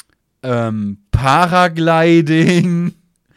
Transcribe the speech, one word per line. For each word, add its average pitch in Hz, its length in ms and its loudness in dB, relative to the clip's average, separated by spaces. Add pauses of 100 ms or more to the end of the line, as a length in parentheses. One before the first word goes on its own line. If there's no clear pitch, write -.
(440)
ähm, 110 560 -6 (120)
Paragliding, 165 1800 0 (440)